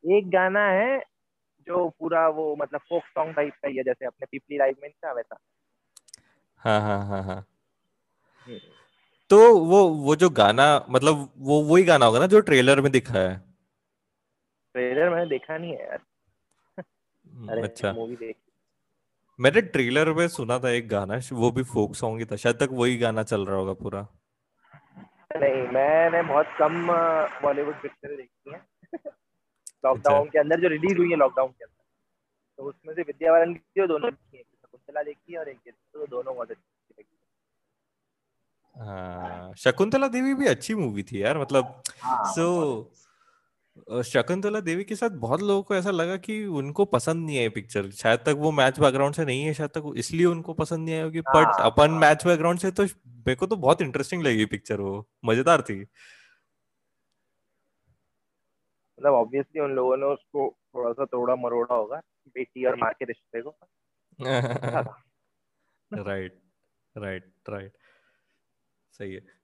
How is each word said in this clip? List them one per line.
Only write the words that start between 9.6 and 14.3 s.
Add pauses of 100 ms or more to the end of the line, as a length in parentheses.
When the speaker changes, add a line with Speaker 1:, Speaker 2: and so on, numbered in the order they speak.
Speaker 2:
वो
जो
गाना,
मतलब
वो,
वही
गाना
होगा
ना
जो
trailer
में
दिखा
है? (1400)